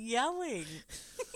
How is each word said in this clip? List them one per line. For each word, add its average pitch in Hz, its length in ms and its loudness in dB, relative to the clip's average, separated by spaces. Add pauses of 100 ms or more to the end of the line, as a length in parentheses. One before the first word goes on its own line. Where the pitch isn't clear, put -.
(120)
yelling? 285 580 4
<laughs> 160 60 -8 (600)